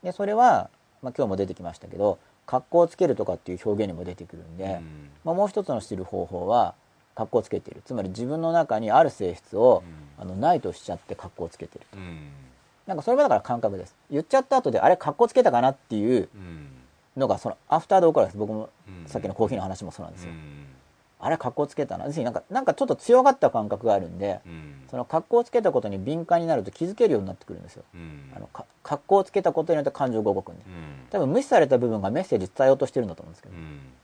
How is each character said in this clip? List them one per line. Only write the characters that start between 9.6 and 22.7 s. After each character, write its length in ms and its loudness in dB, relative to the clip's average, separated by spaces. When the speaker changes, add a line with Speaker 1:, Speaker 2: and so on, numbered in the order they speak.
Speaker 2:
う 20 -14
ん。 20 -14
Speaker 1:
あ 20 -12
の、 100 -10
な 180 2
い 80 2
と 120 -6
し 80 -16
ち 100 -10
ゃ 40 -4
っ 20 -12
て 180 -12
格 200 -18
好 100 -8
を 40 -10
つ 80 -20
け 100 -14
て 120 -20
る 120 -20
と。 60 -18
Speaker 2:
う 40 -14
ん。 280 -14
Speaker 1:
な 60 -6
ん 40 -4
か 60 -8
そ 80 0
れ 60 4
は 60 6
だ 60 4
か 60 4
ら 60 2
感 200 -4
覚 160 -2
で 80 -12
す。 100 -20
言 100 0
っ 20 -8
ち 120 -2
ゃ 40 8
っ 40 0
た 140 2
後 120 2
で、 120 0
「あ 80 6
れ、 80 6
格 220 -6
好 80 6
つ 60 -6
け 80 6
た 100 6
か 100 4
な？」 100 4
っ 40 -8
て 200 -10
い 220 2
う 180 -2
Speaker 2:
う 20 -20
ん。 300 -16
Speaker 1:
の 140 0
が、 80 0
そ 100 -8
の、 100 -6
ア 100 2
フ 80 -8
タ 100 6
ー 40 8
で 60 6
起 60 4
こ 60 4
る 60 6
ん 20 -8
で 60 -10
す。 40 -12
僕 140 -4
も、 180 -8
Speaker 2:
う 40 -20
ん。 160 -18
Speaker 1:
さ 120 -8
っ 20 -8
き 80 -8
の 40 -8
コ 120 2
ー 20 -2
ヒ 60 -2
ー 40 -4
の 60 -4
話 220 -8
も 60 -10
そ 120 -16
う 20 -12
な 40 -16
ん 40 -18
で 60 -20
す 60 -16
よ。 60 -12
Speaker 2:
う 40 -14
ん。 320 -18
Speaker 1:
「あ 120 -6
れ、 80 0
格 180 -8
好 120 -2
つ 100 -16
け 80 -2
た 120 -10
な」。 80 -10
要 60 -6
す 60 -8
る 20 -6
に 60 -4
な 60 -2
ん 20 -12
か、 180 -6
な 100 -2
ん 40 -6
か 80 2